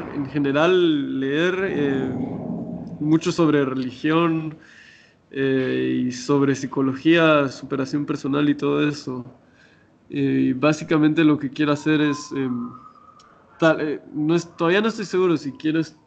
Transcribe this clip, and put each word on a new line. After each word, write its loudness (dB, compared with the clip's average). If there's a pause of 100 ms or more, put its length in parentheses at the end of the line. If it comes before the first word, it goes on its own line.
(140)
en -6
general, 2
leer, 0 (140)
eh, -2 (920)
mucho 2
sobre 2
religión, -2 (760)
eh, 0
y -4
sobre 2
psicología, 2
superación -4
personal 0
y 4
todo 0
eso. -8 (840)
Eh, 0
y 2
básicamente 2
lo 6
que -6
quiero 0
hacer 0
es, -2
em, -4 (880)
tal, 4
eh, -4 (140)
no 0
es, 0 (100)
todavía 2
no 2
estoy -6
seguro 2
si -6
quiero -2
est-, -6